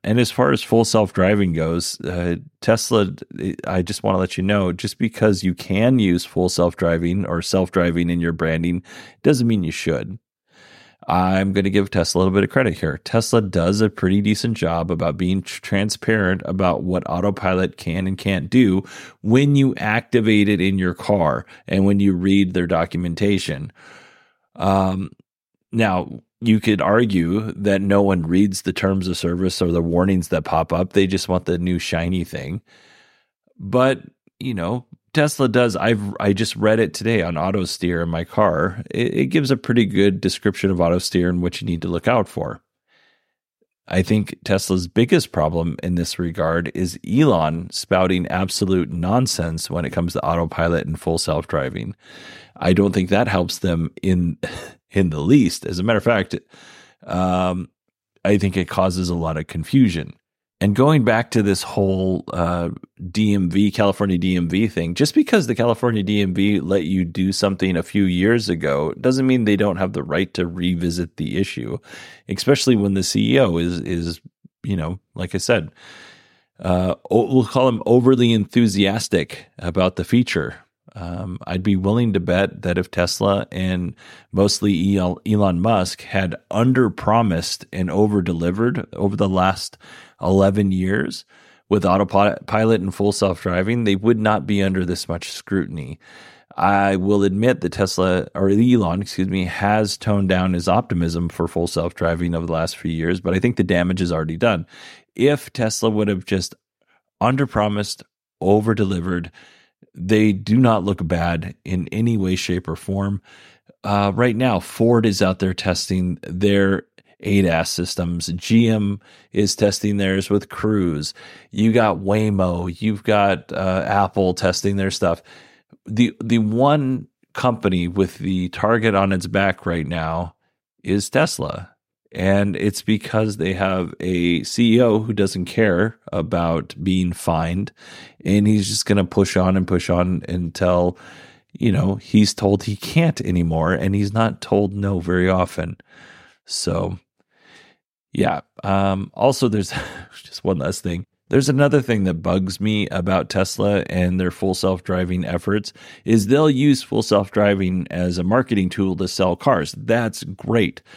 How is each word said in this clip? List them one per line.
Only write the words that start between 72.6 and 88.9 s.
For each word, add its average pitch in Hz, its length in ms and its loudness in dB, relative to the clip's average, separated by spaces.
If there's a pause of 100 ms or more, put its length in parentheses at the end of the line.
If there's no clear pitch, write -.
when 101 180 2
the 95 80 0
C 107 320 0
E 135 60 4
O 92 180 2
is, 87 220 -2
is, 82 420 -6 (400)
you 98 140 -4
know, 85 240 -6 (160)
like 92 180 -8
I 95 60 -2
said, 92 320 0 (880)
uh, 90 340 0 (160)
o-, 113 240 2
we'll 127 120 4
call 131 220 2
him 117 200 0
overly 120 440 6
enthusiastic 101 1160 0 (100)
about 90 380 0
the 90 80 -4
feature. 117 540 0 (360)
Um, 90 540 -10
I'd 92 160 -4
be 98 140 2
willing 107 360 0
to 95 60 2
bet 87 440 0
that 90 140 0
if 92 140 -4
Tesla 98 600 0
and 92 440 -4 (360)
mostly 101 640 2
El-, 90 280 0
Elon 101 360 2
Musk 98 400 0
had 95 340 -4 (160)
underpromised 113 1200 2
and 90 180 -4
over-delivered 95 1040 0